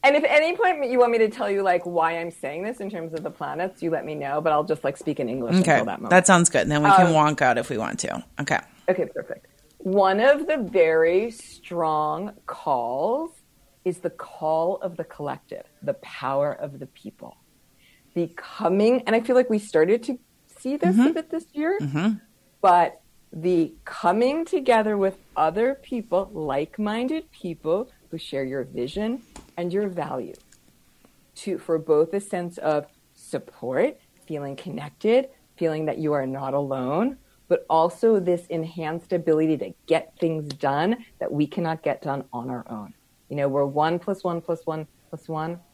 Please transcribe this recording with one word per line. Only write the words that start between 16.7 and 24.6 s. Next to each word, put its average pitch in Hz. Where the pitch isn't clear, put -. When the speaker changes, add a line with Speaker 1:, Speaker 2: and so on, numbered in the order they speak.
Speaker 1:
the 135
people. -
The 170
coming, 214
and 226
I 233
feel 240
like 247
we 214
started 208
to 247
see 269
this 185
Speaker 2:
Mm-hmm. 247
Speaker 1:
a 330
bit 320
this 330
year, 320
Speaker 2:
Mm-hmm. 156
Speaker 1:
but 175
the 165
coming 247
together 226